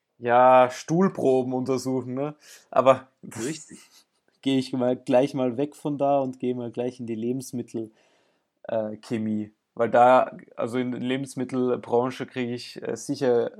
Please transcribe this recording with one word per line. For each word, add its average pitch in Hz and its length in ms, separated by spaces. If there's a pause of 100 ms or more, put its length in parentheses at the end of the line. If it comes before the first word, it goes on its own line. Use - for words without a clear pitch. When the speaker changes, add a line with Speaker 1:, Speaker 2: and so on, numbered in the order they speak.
(180)
Speaker 1:
Ja, 127 520
Stuhlproben 131 840
untersuchen, 127 640
ne? 147 220 (340)
Aber 127 380 (140)
Speaker 2:
Richtig. 123 580 (320)
Speaker 1:
<laughs> - 300
gehe 135 160
ich 131 140
mal 127 240
gleich 135 380
mal 127 220
weg 147 200
von 147 220
da 139 220
und 131 180
gehe 123 160
mal 120 160
gleich 123 300
in 120 60
die 117 100
Lebensmittel-, 120 720 (760)
äh, 107 340
Chemie. 107 540 (220)
Weil 117 160
da, 123 460 (200)
also 120 220
in 123 140
der 120 80
Lebensmittelbranche 127 1300
kriege 120 260
ich, - 300
äh, 123 140
sicher 123 640